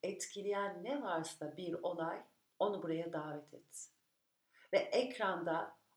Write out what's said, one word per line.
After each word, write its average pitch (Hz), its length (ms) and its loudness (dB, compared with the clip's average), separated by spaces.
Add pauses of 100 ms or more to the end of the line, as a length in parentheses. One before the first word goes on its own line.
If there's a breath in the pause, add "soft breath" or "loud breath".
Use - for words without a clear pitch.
etkileyen 196 800 -2
ne 277 180 0
varsa 160 540 -2
bir 175 160 -2
olay, 170 520 -2 (340)
onu 196 240 4
buraya 165 300 -2
davet 151 420 -4
et. - 360 -14 (840 soft breath)
Ve 190 60 8
ekranda 185 1000 2 (180)